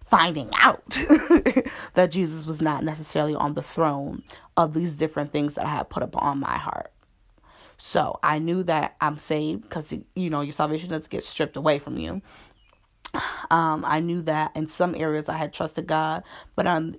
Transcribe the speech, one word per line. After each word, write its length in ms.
finding 420
out 360
<laughs> 1040
that 160
Jesus 340
was 160
not 240
necessarily 500
on 200
the 80
throne 600
of 160
these 220
different 360
things 220
that 100
I 60
had 180
put 140
up 180
on 180
my 200
heart. 340
So 440
I 160
knew 260
that 360
I'm 180
saved 520
'cause, 240
you 140
know, 140
your 100
salvation 380
doesn't 180
get 160
stripped 320
away 220
from 180
you. 240
Um, 360
I 140
knew 220
that 320
in 140
some 260
areas 360
I 60
had 160
trusted 340
God, 360
but, 100
um, 320